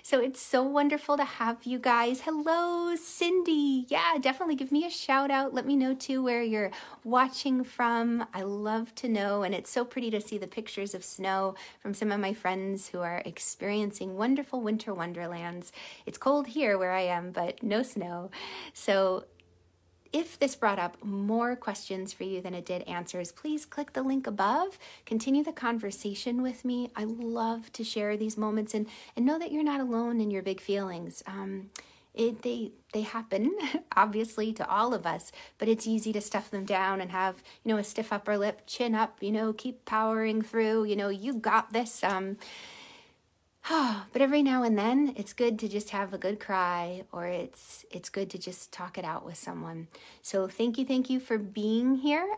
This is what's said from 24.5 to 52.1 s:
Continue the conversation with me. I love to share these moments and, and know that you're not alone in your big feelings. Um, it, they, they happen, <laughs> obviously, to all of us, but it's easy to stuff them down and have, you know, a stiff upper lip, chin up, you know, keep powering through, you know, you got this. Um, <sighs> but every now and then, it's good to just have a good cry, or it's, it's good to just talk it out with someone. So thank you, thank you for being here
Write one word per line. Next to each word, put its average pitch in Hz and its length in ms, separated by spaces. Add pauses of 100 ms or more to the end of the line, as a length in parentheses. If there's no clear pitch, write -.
Continue 269 380
the 320 80
conversation 233 920
with 254 220
me. 247 320
I 214 80
love 226 720
to 226 100
share 208 320
these 214 220
moments 214 360
and, 214 140 (300)
and 240 80
know 302 120
that 330 140
you're 302 100
not 285 200
alone 240 400
in 208 100
your 196 100
big 190 200
feelings. 185 680
Um, 196 420 (440)
it, 226 300
they, 240 280 (220)
they 214 80
happen, 226 560 (180)
<laughs> - 220
obviously, 220 560
to - 160
all 226 240
of 180 120
us, 165 280 (240)
but 220 100
it's 220 180
easy 220 280
to 208 80
stuff 202 280
them 196 140
down 190 380
and 175 100
have, 185 320 (220)
you 226 80
know, 214 40
a 208 60
stiff 220 300
upper 208 240
lip, 208 280
chin 240 300
up, - 260
you 202 100
know, 220 200
keep 247 320
powering 220 580
through, 220 440
you 208 100
know, 202 140
you 202 240
got 220 400
this. 226 320
Um, 190 320 (1300)
<sighs> - 40
but 247 520
every 277 220
now 262 180
and 226 160
then, 254 380
it's - 180
good 233 240
to 220 100
just 208 220
have 196 240
a 190 60
good 202 200
cry, 180 720
or 175 140
it's, 180 640
it's - 200
good 196 200
to 190 80
just 180 340
talk 180 260
it 180 80
out 160 200
with 165 120
someone. 165 500 (340)
So 190 260
thank 226 300
you, 262 80
thank 254 240
you 254 100
for 233 200
being 220 560
here 294 320 (100)